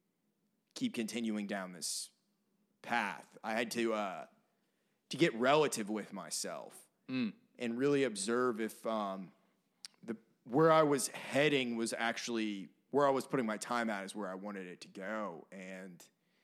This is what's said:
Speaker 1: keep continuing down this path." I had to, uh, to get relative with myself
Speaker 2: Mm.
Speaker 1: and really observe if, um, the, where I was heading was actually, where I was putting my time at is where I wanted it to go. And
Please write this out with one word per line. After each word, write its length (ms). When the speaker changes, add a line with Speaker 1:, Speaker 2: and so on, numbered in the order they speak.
Speaker 1:
keep 180
continuing 520
down 280
this 360
path." 640
I 100
had 180
to, 240
uh, 320
to 80
get 180
relative 540
with 240
myself 760
Speaker 2:
Mm. 240
Speaker 1:
and 200
really 280
observe 560
if, 240
um, 480
the, 120
where 260
I 120
was 260
heading 680
was 220
actually, 720
where 160
I 20
was 180
putting 180
my 120
time 320
at 160
is 100
where 140
I 60
wanted 320
it 140
to 60
go. 640
And 520